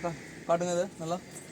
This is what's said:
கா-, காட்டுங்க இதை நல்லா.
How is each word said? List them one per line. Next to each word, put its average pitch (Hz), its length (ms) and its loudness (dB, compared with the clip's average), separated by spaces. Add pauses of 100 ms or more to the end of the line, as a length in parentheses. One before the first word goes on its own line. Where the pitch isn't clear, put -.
கா-, 170 140 0 (300)
காட்டுங்க 175 300 6
இதை 180 80 4 (160)
நல்லா. 165 160 0 (340)